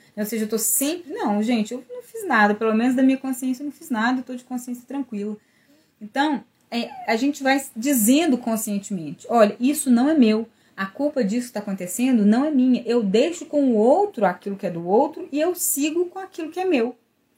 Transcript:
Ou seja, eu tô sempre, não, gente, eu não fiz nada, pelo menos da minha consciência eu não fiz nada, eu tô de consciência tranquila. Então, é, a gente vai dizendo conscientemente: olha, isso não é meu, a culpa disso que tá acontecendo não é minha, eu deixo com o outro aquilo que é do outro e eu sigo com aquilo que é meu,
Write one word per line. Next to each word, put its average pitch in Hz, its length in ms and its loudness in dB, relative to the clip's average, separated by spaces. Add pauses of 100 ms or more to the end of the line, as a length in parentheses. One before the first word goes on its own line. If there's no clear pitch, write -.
(160)
Ou 208 100 -6
seja, 220 180 -4
eu 208 40 -8
tô 220 100 -4
sempre, 294 540 -4
não, 240 300 -2
gente, 220 300 0
eu 269 160 -10
não 494 140 -16
fiz 440 240 -14
nada, 214 280 4
pelo 220 200 0
menos 240 200 2
da 269 80 2
minha 262 140 6
consciência 262 460 -6
eu 294 40 -8
não 285 60 -8
fiz - 160 -20
nada, 247 320 0
eu - 20 -10
tô 254 120 -12
de 247 100 -14
consciência 247 420 -10
tranquila. 214 500 -8 (640)
Então, 269 460 -4 (260)
é, 233 200 -4 (160)
a 226 100 0
gente 277 260 -2
vai 269 220 0 (100)
dizendo 254 600 2
conscientemente: 202 960 -6
olha, 220 280 4
isso 277 320 0
não 247 200 4
é 320 40 4
meu, 226 320 4 (300)
a 190 80 -6
culpa 277 400 -2
disso 233 240 -2
que - 60 -20
tá 208 60 -6
acontecendo 208 640 0
não 233 180 4
é 311 60 0
minha, 254 340 2
eu 240 180 0
deixo 262 440 0
com 277 240 2
o 233 40 2
outro 254 520 2
aquilo 190 300 -4
que 196 100 -8
é 175 40 -2
do 170 160 -8
outro 277 460 0
e 285 80 -2
eu 349 140 0
sigo 320 520 -2
com 370 120 -12
aquilo 339 320 -10
que 349 100 -8
é 370 40 -2
meu, 262 320 0 (420)